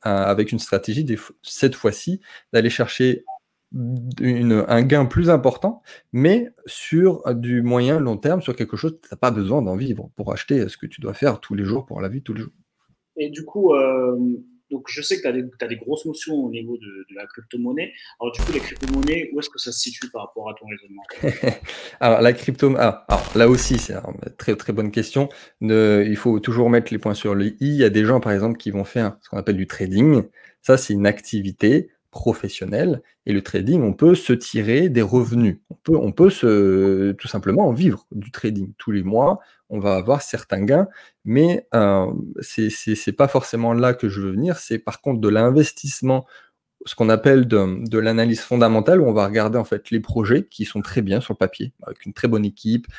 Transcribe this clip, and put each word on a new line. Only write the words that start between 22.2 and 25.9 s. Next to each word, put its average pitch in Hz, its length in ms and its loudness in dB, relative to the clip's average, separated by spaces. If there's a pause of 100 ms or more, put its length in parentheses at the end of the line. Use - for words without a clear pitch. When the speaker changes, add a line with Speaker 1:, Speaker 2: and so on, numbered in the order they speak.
Speaker 1:
la 120 100 6
crypto, 131 460 0
ah, 117 320 0
alors, - 260 0
là 117 140 8
aussi, - 280 2
c'est - 180 -6
une - 420 -12
très, 107 180 -2
très - 160 -8
bonne 107 200 -4
question. 135 360 -2 (320)
Ne, 107 480 4